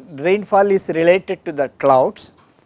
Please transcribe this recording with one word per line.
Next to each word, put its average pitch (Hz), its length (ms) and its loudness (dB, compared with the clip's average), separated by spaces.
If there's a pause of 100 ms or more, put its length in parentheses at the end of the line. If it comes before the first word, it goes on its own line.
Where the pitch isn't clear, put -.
(160)
rainfall 196 560 0
is 190 180 -2
related 175 560 0
to 175 60 -10
the 143 260 -4
clouds, 139 560 0 (320)